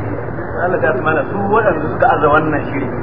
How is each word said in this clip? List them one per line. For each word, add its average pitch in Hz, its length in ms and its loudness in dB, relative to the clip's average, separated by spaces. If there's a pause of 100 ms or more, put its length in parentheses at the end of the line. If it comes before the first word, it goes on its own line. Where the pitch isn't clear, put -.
(580)
Allah 175 240 0
ta 165 80 2 (120)
mana 160 280 0
su 190 80 -4
waɗanda 202 480 2
suka - 200 0
aza 156 240 4
wannan 151 360 2
shiri. 131 240 -4 (140)